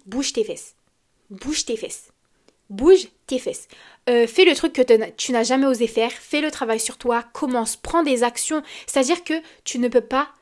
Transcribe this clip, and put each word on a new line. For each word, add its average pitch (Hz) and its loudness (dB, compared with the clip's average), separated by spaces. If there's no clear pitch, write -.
bouge 254 -6
tes 220 -2
fesses. - -14
Bouge 214 -8
tes 233 -4
fesses. - -14
Bouge 302 4
tes - -2
fesses. - -10
Euh, 240 4
fais 370 4
le 339 6
truc 302 -2
que 254 2
te 254 6
na-, 220 4
tu - -6
n'as 233 2
jamais 254 2
osé 240 0
faire. 233 -2
Fais - -4
le 302 -2
travail 226 -2
sur - -6
toi. 233 -2
Commence. 247 -2
Prends - 0
des 254 2
actions. 262 -2
C'est-à-dire 277 0
que 302 -4
tu - -6
ne 247 0
peux 240 4
pas 254 -4